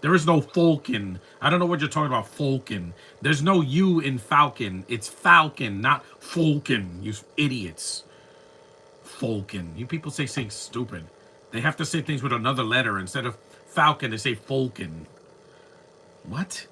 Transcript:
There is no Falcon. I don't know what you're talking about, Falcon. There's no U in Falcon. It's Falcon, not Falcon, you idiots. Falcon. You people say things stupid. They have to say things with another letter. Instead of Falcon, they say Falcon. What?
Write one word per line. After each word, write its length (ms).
There 140
is 120
no 140
Falcon. 800
I 100
don't 100
know 60
what 140
you're 80
talking 200
about, 180
Falcon. 640
There's 220
no 180
U 400
in 180
Falcon. 720
It's 200
Falcon, 720
not 240
Falcon, 840
you 100
idiots. 680
Falcon. 760
You 100
people 240
say 160
things 280
stupid. 500
They 80
have 160
to 80
say 180
things 200
with 100
another 320
letter. 340
Instead 280
of 100
Falcon, 440
they 60
say 180
Falcon. 720
What? 460